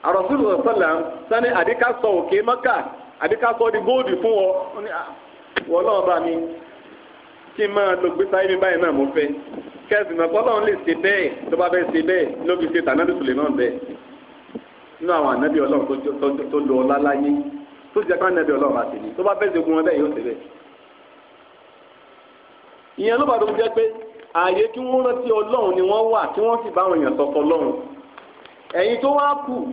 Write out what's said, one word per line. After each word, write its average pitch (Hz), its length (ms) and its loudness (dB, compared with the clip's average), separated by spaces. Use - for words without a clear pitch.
Rasulullah 190 600 2
sallam 180 360 2
sani 240 240 0
àdíkà 240 480 0
sọ 220 120 0
òkè 180 340 2
Mẹ́kà, 247 340 0
àdíkà 220 380 0
sọ 226 160 0
di 214 80 -2
góòdù 240 380 0
fún 226 160 0
ọ. 196 160 4
Ó 214 100 -10
ní, 208 100 -10
"Ah, 147 180 -8
wọ́n 170 160 2
náà 208 180 2
bá 180 180 2
mi, 170 120 -2
kí 214 120 -2
n 202 80 -2
máa 202 200 2
lo 180 180 0
gbèsè 190 260 0
ayé 190 120 2
mi 185 80 2
báyìí 185 240 2
náà 170 120 2
mo 139 140 2
fẹ́." 147 220 0
Kẹ́sì 208 300 0
mọ̀ 165 140 2
pé 165 100 0
Ọlọ́run 226 280 2
lè 208 100 4
ṣe 165 180 -2
bẹ́ẹ̀, 180 380 0
tó - 120 -2
bá 180 120 2
fẹ́ 175 160 2
ṣe 160 180 0
bẹ́ẹ̀, 170 240 2
ló 170 140 0
fi 165 100 -2
ṣe 165 160 0
tànàbí 165 300 2
Suleiman 139 400 -2
bẹ́ẹ̀. 120 200 0
Nínú 170 180 -2
àwọn 147 180 2
ànábì 143 300 0
Ọlọ́run 139 260 2
tó, 143 180 -4
tó, 208 80 0
tó 151 140 -2
lo 135 180 0
ọlá 131 220 2
láyé, 143 320 2
tó - 120 -2
ti 202 80 -4
jẹ́ 175 100 0
pé 185 80 2
ànábì 170 260 2
Ọlọ́run 139 220 2
bá 117 100 0
ti - 140 -8
ní, - 120 -10
tó 180 120 -6
bá 202 120 2
fẹ́ 208 160 0
ṣe 170 80 -2
ogun 160 180 0
wọn 160 80 2
bẹ́ẹ̀ 165 160 2
yóò 147 80 2
ṣe 143 140 -4
bẹ́ẹ̀. 117 140 -6
Ìyẹn 226 240 0
ló 294 80 2
bá 240 120 2
tó 214 80 2
jẹ́ - 240 0
pé 220 120 2
ààyè 185 380 2
kí 254 120 -8
wọ́n 254 240 0
rántí 247 260 -2
Ọlọ́run 214 440 2
ni 185 80 2
wọ́n 208 280 2
wà, 220 160 2
kí - 140 -4
wọ́n 226 180 2
sì 226 120 -8
bá 180 120 0
àwọn 185 160 2
èèyàn 139 180 0
sọ 147 100 2
Ọlọ́run. 151 460 0
Ẹ̀yin 208 300 0
tó 269 100 0
wá 285 160 2
kù 277 180 -8